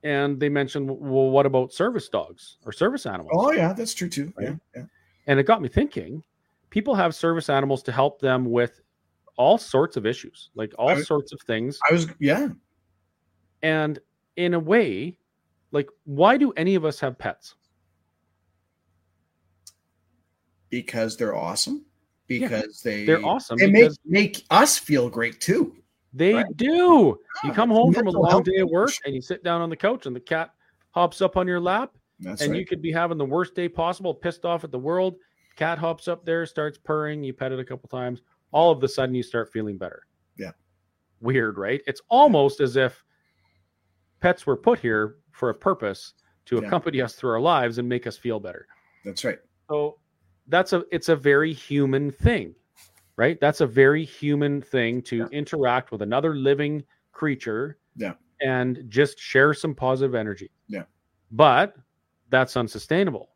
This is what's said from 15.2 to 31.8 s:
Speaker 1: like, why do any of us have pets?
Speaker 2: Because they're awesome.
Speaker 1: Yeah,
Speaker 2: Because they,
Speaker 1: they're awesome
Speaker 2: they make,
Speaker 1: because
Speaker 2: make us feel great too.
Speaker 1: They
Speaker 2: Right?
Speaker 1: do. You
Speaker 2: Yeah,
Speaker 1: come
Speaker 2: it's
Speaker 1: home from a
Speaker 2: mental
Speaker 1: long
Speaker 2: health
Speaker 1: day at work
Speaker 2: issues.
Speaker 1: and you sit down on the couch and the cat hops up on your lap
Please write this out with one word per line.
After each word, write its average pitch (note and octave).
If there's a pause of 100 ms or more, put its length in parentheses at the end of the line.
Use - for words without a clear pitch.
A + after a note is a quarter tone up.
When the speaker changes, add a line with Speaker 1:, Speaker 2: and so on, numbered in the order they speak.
Speaker 1:
like, C#3+ (160)
why E3
do C#4
any F3
of E3
us D3+
have B2+
pets? - (3250)
Speaker 2:
Because A#2
they're A2+
awesome. G#2 (440)
Speaker 1:
Yeah, B2
Speaker 2:
Because G#2+
they, G#2
Speaker 1:
they're D#3+
awesome E3+
Speaker 2:
they G3
make, G#3+
Speaker 1:
because D3+
Speaker 2:
make G3+
us A#3+
feel B2+
great A#2
too. A#3+ (360)
Speaker 1:
They E3+
Speaker 2:
Right? A3+
Speaker 1:
do. A3+
You D#4 (260)
Speaker 2:
Yeah, C#3+
Speaker 1:
come A3
Speaker 2:
it's A3
Speaker 1:
home A3+
from A#3
a -
Speaker 2:
mental F3
Speaker 1:
long E3+
Speaker 2:
health F#3
Speaker 1:
day F#3+
at F#3
work F#3+
Speaker 2:
issues. -
Speaker 1:
and C#3+
you C3
sit F3
down E3+
on E3
the D#3+
couch A3
and B2+
the B2
cat E3 (400)
hops F3
up F#3
on F3+
your F3
lap G3 (240)